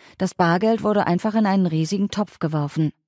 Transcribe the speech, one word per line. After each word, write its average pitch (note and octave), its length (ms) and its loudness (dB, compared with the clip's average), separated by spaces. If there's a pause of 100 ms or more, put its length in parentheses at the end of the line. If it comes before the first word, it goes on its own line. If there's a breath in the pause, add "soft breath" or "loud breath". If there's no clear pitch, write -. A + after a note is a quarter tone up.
(180 soft breath)
Das F#3 160 -4
Bargeld F#3+ 480 2
wurde G#3 240 0
einfach G3+ 300 0
in A3 100 2
einen F#3+ 220 2
riesigen D#3+ 420 -2
Topf - 300 -6
geworfen. D3+ 520 -2 (160)